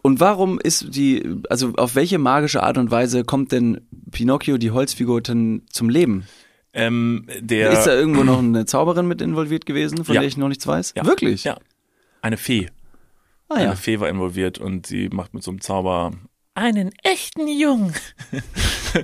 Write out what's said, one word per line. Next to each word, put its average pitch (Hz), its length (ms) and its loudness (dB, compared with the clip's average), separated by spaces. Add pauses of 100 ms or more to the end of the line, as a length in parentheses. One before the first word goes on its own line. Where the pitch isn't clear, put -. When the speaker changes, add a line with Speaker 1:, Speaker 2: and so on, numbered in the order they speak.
Speaker 1:
Und 135 160 4
warum 190 400 2
ist 143 380 -2
die, 139 260 2 (260)
also 123 280 0
auf 120 180 0
welche 170 240 2
magische 139 460 2
Art 120 120 0
und 123 140 0
Weise 120 320 2
kommt 135 300 -2
denn 120 300 0 (280)
Pinocchio, 131 480 0
die 113 140 0
Holzfigur, 123 480 0
denn 113 500 0
zum 117 180 0
Leben? 120 380 2 (480)
Speaker 2:
Ähm, 117 520 0 (120)
der 110 320 2
Speaker 1:
Ist 110 140 6
da 143 100 6
irgendwo 143 300 4
noch 131 140 6
eine 117 260 2
Zauberin 165 420 2
mit 175 140 -2
involviert 160 460 -2
gewesen, 151 380 -4
von 156 100 0
Speaker 2:
Ja. 170 80 4
Speaker 1:
der 143 60 0
ich 131 100 -6
noch 139 100 0
nichts 135 180 -6
weiß? - 300 -2
Speaker 2:
Ja. - 80 -4
Speaker 1:
Wirklich? 247 400 2
Speaker 2:
Ja. - 140 -4 (640)
Eine 110 160 -2
Fee. 104 300 -2 (840)
Speaker 1:
Ah, 302 100 -2
ja. 143 60 2
Speaker 2:
Eine 92 100 0
Fee 107 240 -2
war 92 80 0
involviert 92 500 -4
und 95 280 -8
sie 98 260 -6
macht 95 220 -8
mit 98 80 -12
so - 80 -10
einem 95 100 -10
Zauber 92 520 -2 (420)
einen 208 360 -2 (120)
echten 330 460 -2
Jungen. 277 440 0 (400)
<laughs> 131 100 -8 (600)